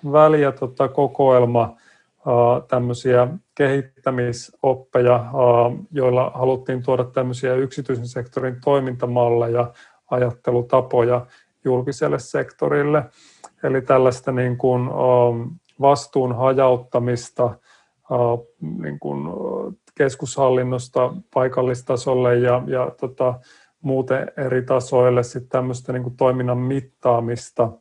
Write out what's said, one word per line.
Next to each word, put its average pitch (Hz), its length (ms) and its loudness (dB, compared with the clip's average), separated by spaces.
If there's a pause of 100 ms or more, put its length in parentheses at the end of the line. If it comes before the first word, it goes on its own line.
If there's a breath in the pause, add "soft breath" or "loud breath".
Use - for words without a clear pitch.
(120)
väljä, 151 400 6
tota, 131 360 -4
kokoelma, 123 880 2 (500 soft breath)
ää, 120 400 4
tämmösiä 123 600 2 (280)
kehittämisoppeja, 127 1600 0
ää, 117 180 0 (600)
joilla 127 440 0
haluttiin 131 480 -2
tuoda 127 200 0
tämmösiä 127 500 -4
yksityisen 131 540 -4
sektorin 127 560 -8
toimintamalleja, 120 1080 0 (400 soft breath)
ajattelutapoja 123 1120 0 (400 soft breath)
julkiselle 139 540 -2
sektorille. 147 840 -2 (600 loud breath)
Eli 135 180 -2
tällaista 127 500 2
niin 123 260 -2
kuin, 127 300 0
ää, 127 720 0 (220)
vastuun 139 540 0
hajauttamista, 123 1080 0
ää, - 760 -8 (640)
niin 73 180 -10
kuin, 143 280 -8
ää, 90 60 -10 (640)
keskushallinnosta 127 1160 -2 (200)
paikallistasolle 127 1000 0
ja, 123 320 2
ja, 127 320 -4
tota, 127 340 -4 (480 soft breath)
muuten 131 560 -2
eri 127 240 -2
tasoille 127 640 2
sit 123 260 -10
tämmöstä 127 440 -4
niin 127 100 -6
kuin 123 140 -10
toiminnan 127 400 0
mittaamista 120 1200 -2